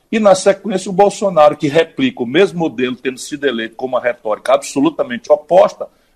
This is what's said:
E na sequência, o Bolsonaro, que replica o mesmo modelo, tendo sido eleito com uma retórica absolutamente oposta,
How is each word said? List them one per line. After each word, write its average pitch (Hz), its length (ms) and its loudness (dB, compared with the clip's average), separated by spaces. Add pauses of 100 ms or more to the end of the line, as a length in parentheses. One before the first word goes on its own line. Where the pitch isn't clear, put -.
(120)
E 220 60 0
na 202 160 4
sequência, 196 560 -2
o 190 40 -6
Bolsonaro, 180 640 2
que 156 100 -4
replica 143 560 -2
o 117 40 -6
mesmo 165 320 0
modelo, 127 360 -4
tendo 131 240 -8
sido 143 280 -8
eleito 113 280 -4
com 127 120 -10
uma 127 160 -4
retórica 117 500 -4
absolutamente 143 800 -2
oposta, - 560 2 (280)